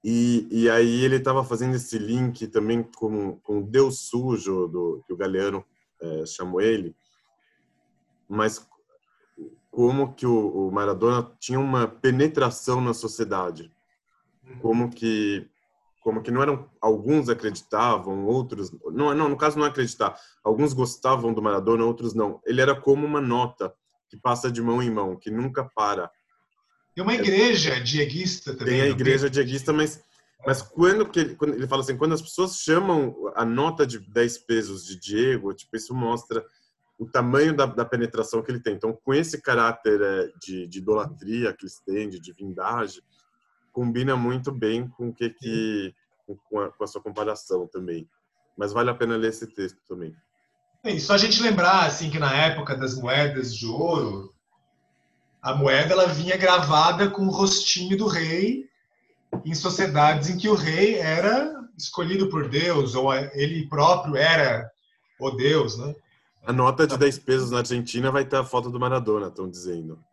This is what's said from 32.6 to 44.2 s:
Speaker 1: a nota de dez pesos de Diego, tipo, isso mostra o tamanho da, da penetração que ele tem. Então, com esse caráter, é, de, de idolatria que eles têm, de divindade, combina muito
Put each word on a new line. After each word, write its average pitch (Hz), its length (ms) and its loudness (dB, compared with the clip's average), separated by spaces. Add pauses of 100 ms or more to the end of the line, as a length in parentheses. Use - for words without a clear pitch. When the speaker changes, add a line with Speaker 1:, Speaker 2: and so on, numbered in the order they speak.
Speaker 1:
a 117 80 0
nota 143 420 0
de 117 120 -10
dez 113 400 0
pesos 98 480 -4
de 95 120 -14
Diego, 104 540 -2
tipo, - 240 -14
isso 117 180 -8
mostra 117 480 -4 (560)
o 113 80 -10
tamanho 135 480 2
da, 139 120 4
da 120 180 -2
penetração 117 580 -2
que - 80 -8
ele 123 100 -4
tem. 107 140 -2
Então, 113 300 -6
com 135 80 0
esse 160 300 0
caráter, 113 580 2
é, 98 280 0 (140)
de, 92 240 -10
de 90 120 -14
idolatria 101 760 -2
que - 120 -14
eles - 200 -16
têm, 104 240 -4
de 92 100 -12
divindade, 92 840 -8 (720)
combina 123 440 -2
muito 127 340 -4